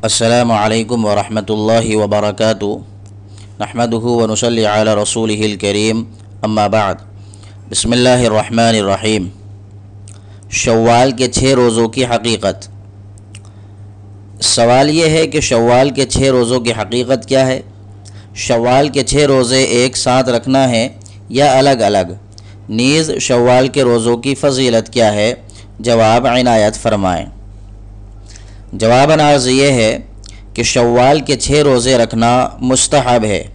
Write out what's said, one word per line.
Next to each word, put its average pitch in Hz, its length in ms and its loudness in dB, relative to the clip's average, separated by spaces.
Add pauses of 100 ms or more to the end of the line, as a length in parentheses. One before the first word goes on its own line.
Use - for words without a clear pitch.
السلام 117 480 0
علیکم 110 540 0
ورحمۃ 104 440 -2
اللہ 110 480 0
وبرکاتہ۔ 104 680 -2 (960)
نحمده 113 420 -4
ونصلی 113 640 0
علی 107 240 0 (120)
رسولہ 107 420 -4
الکریم، 104 600 -2 (380)
اما 107 240 0
بعد۔ 101 280 0 (760)
بسم - 240 -4
اللہ 123 160 2
الرحمن 117 720 0
الرحیم۔ 98 480 -2 (1200)
شوال 117 600 2
کے 127 160 -2
چھ 113 160 -2
روزوں 120 440 2
کی 127 160 -2
حقیقت۔ 110 680 -4 (1700)
سوال 123 500 2
یہ 160 160 2
ہے 160 200 2
کہ 147 140 -4
شوال 123 500 2
کے 135 140 -2
چھ - 140 -6
روزوں 127 420 0
کی 117 120 -4
حقیقت 113 560 -4
کیا 131 180 2
ہے؟ 131 140 -2 (720)
شوال 123 540 0
کے 131 140 -2
چھ 117 120 -4
روزے 131 480 2
ایک 123 340 0
ساتھ 127 320 0
رکھنا 131 420 0
ہے 117 180 0 (400)
یا 131 300 2
الگ 135 240 2
الگ؟ 98 300 0 (560)
نیز 139 420 0 (100)
شوال 127 480 2
کے 139 140 -2
روزوں 120 340 0
کی 131 180 -4
فضیلت 127 580 0
کیا 110 220 2
ہے؟ 107 200 0 (460)
جواب 113 460 2
عنایت 120 480 2
فرمائیں۔ 98 520 -2 (1500)
جواباً 127 480 2
عرض 143 280 2
یہ 131 180 2
ہے 120 320 0 (560)
کہ 120 80 -4
شوال 123 580 2
کے 135 160 -2
چھ - 140 -6
روزے 131 480 2
رکھنا 117 500 0 (120)
مستحب 123 640 0
ہے۔ 101 200 -4 (100)